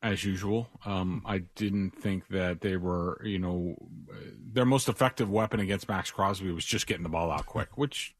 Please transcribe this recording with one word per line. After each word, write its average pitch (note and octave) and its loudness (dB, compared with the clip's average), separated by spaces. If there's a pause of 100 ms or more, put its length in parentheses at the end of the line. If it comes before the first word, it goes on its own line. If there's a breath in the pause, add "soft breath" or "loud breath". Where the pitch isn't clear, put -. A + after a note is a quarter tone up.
as G2+ 0
usual. G2+ 0 (160)
Um, F#2 0
I G2+ 0 (160)
didn't G2+ 0
think F#2+ -2
that F2+ 0
they F#2+ 0
were, F2+ 0
you G2+ -2
know, F2 0 (760)
their B2 6
most C3 6
effective B2 4
weapon G#2+ 4
against G2 0
Max F#2+ -2
Crosby G2 0
was E2 -2
just - 0
getting F2 -2
the E2+ -2
ball E2 0
out D2 -2
quick, - -6
which, - -4